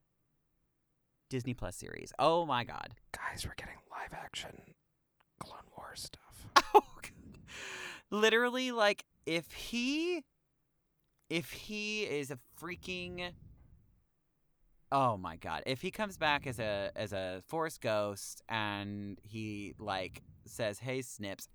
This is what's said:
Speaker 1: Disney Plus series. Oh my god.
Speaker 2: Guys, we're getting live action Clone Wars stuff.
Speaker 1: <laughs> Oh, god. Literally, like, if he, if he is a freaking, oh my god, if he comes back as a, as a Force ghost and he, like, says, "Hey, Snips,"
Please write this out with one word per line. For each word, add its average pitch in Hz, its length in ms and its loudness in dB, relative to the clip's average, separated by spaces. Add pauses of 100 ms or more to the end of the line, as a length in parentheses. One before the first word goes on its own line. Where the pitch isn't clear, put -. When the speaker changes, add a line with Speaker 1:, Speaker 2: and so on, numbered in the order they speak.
(1300)
Speaker 1:
Disney 127 240 -2
Plus 90 240 -6
series. 50 420 -10
Oh 165 280 6
my 123 180 2
god. - 300 -8 (200)
Speaker 2:
Guys, - 300 -4
we're - 100 -6
getting - 200 -10 (160)
live - 200 -8
action - 640 -10 (640)
Clone - 220 -12 (160)
Wars - 240 -12 (100)
stuff. - 600 4
Speaker 1:
<laughs> - 40 -12
Oh, - 60 12 (200)
god. - 360 -14 (720)
Literally, 240 600 6
like, 208 340 6 (200)
if 160 260 0
he, 302 720 0 (1040)
if 165 220 -2
he 214 520 -4
is 143 280 -2
a 135 80 -10 (220)
freaking, 180 720 -6 (1600)
oh 127 260 6
my 87 200 -6
god, 82 280 -4
if 131 160 0
he 185 100 -2
comes 202 260 -4
back 147 300 2
as 127 120 -4
a, 101 360 0
as 104 180 -2
a 95 340 -2
Force 160 300 -2
ghost 104 720 0
and 101 760 -2
he, 104 560 -6
like, 95 420 -2 (240)
says, 104 340 -2
"Hey, 131 220 -2
Snips," 101 540 -8